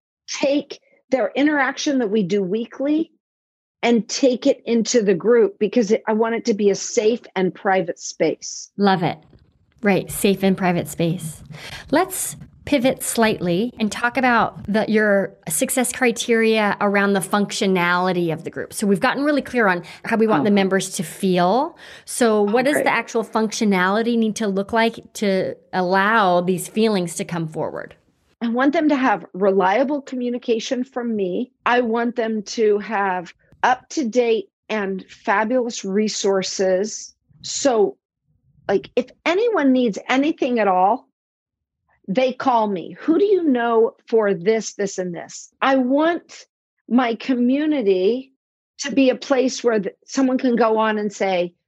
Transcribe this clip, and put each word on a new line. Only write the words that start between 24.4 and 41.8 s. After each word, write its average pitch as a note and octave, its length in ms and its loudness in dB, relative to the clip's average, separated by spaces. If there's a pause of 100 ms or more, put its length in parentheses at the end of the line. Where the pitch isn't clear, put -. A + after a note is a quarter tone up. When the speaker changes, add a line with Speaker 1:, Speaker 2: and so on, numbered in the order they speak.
Speaker 2:
look G3 240 -4
like A3+ 400 -2
to F#3+ 420 -2 (180)
allow F#3+ 680 2
these F3+ 260 -2
feelings G#3 480 -2
to G3 100 -6
come E3 220 -6
forward? B2 480 -8 (460)
Speaker 1:
I A#3 80 -4
want C4 240 2
them D#4+ 160 2
to D4 60 2
have A3 380 0
reliable G3 680 0
communication B3 800 -4
from A#3+ 320 -6
me. G3 360 -4 (140)
I B3 160 2
want A#3 360 -2
them A3 260 -4
to G#3+ 360 0
have G3 540 -4 (300)
up-to-date A#3 840 0 (200)
and G3 400 -4
fabulous A3+ 720 -2
resources. G3 1300 -2 (260)
So, - 560 0 (720)
like, G3 260 -2
if - 120 0 (180)
anyone F4 480 2
needs B3 240 2 (100)
anything C4 520 0
at G3+ 80 2
all, F#3+ 420 2 (1000)